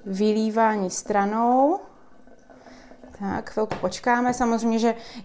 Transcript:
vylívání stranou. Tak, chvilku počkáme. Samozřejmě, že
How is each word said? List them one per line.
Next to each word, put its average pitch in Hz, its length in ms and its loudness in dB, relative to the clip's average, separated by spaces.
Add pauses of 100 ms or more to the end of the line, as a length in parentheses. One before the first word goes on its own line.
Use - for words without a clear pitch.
vylívání 214 840 0
stranou. 240 920 2 (1400)
Tak, 196 300 -6
chvilku 220 320 -2
počkáme. 247 520 0
Samozřejmě, 226 460 2
že 226 160 2 (300)